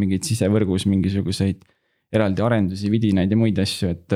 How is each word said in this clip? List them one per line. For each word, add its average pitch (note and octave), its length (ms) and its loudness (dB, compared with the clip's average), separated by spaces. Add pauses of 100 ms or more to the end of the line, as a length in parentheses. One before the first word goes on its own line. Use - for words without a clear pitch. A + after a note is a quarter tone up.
mingeid F#2+ 240 -2
sisevõrgus G2+ 640 0
mingisuguseid F#2+ 800 0 (500)
eraldi G2 240 0
arendusi, G2+ 480 0
vidinaid G2+ 440 2
ja G#2+ 40 2
muid A2+ 240 2
asju, F#2 320 -2
et, F2 240 -10